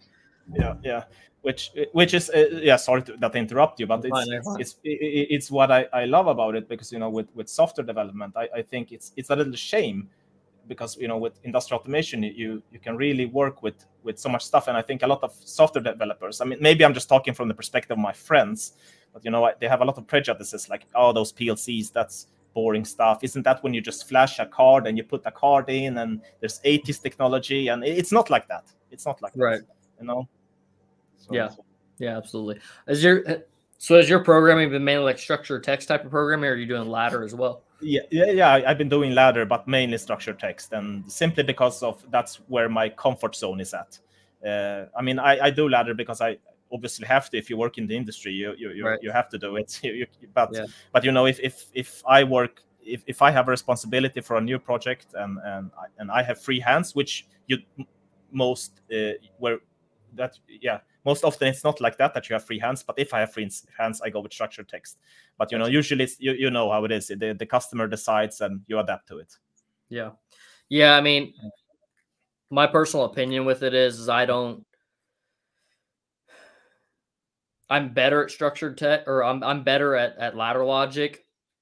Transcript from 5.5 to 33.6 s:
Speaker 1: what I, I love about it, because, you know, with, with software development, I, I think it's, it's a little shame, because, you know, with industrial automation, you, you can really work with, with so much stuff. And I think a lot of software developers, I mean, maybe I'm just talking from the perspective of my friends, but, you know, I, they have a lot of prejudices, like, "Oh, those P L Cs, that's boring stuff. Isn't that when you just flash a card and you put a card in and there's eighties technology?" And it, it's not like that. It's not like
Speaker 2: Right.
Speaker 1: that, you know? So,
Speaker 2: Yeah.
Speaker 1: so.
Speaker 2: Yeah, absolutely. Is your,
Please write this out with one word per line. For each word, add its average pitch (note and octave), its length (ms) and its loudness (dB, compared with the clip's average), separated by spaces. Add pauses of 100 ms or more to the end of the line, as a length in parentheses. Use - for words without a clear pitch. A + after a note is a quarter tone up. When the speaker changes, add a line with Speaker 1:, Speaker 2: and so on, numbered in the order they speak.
Speaker 1:
what C3+ 200 4
I, B2+ 220 4
I B2 120 -2
love E3 220 4
about A#2 280 0
it, A2 120 -8
because, A#2 240 -12
you A#2+ 60 -10
know, A2 120 -6
with, A2 260 -6
with A2 140 -12
software D#3+ 360 0
development, G#2 500 -8
I, A#2 200 -6
I A#2 80 -6
think A#2+ 280 -10
it's, - 240 -20
it's C3 140 -8
a C#3+ 60 0
little C#3 180 0
shame, A#2 560 -4 (580)
because, A#2 300 -12
you B2 100 -8
know, A2+ 100 -4
with A2+ 260 -6
industrial A#2+ 380 -4
automation, C#3 420 -4
you, A2 480 -8
you A2+ 80 -20
can A#2 180 -10
really C3 300 -2
work C3+ 340 -2
with, G#2+ 240 -8 (160)
with A2 160 -10
so - 120 -8
much B2 140 -4
stuff. - 240 2
And B2 80 0
I A2+ 60 -2
think C3 220 -6
a B2+ 40 2
lot - 160 0
of - 100 -6 (100)
software D#3 400 2
developers, G#2+ 580 -6
I B2 40 -4
mean, B2+ 160 -6
maybe D#3+ 220 6
I'm C#3+ 120 8
just - 140 -6
talking C3 260 4
from A#2+ 120 -4
the G#2+ 60 -2
perspective - 380 -6
of A2 80 -4
my G2+ 140 -2
friends, A2 600 0 (400)
but, A2 100 -20
you A2+ 80 -6
know, A#2 140 4
I, A2+ 140 4
they A#2 80 -2
have B2 140 2
a B2+ 40 2
lot C3 120 0
of A#2 80 -16
prejudices, A2 640 -2
like, G2+ 240 -10
"Oh, B2 200 6
those A2 180 -2
P A#2 160 -6
L A2 80 0
Cs, A2 340 -6
that's - 380 -6 (260)
boring A2 300 -2
stuff. A2 400 0
Isn't C3 200 -6
that C3 200 2
when C3 100 -4
you A#2 60 -4
just A2 300 -10
flash C3 300 2
a A2+ 60 -4
card C3 420 6
and A2 100 -2
you A2 80 -6
put - 200 -8
a A2+ 60 -8
card C#3 380 2
in C3 300 -4
and A2+ 200 -6 (220)
there's - 240 -8
eighties D3 340 0
technology?" C3 680 -2
And A#2+ 160 -2
it, D#3+ 120 -2
it's F3 140 -2
not A#3 180 4
like - 200 2
that. - 160 -10 (260)
It's - 140 -16
not C#3 160 -8
like G2+ 160 -10
Speaker 2:
Right. A2+ 240 0
Speaker 1:
that, - 400 -20
you A#2+ 40 -18
know? B2 220 -8 (880)
So, - 180 -14
Speaker 2:
Yeah. A2+ 140 -2
Speaker 1:
so. - 160 -20 (340)
Speaker 2:
Yeah, A#2 200 -8
absolutely. G#2+ 420 -10 (280)
Is D3 140 0
your, F#3 220 6 (540)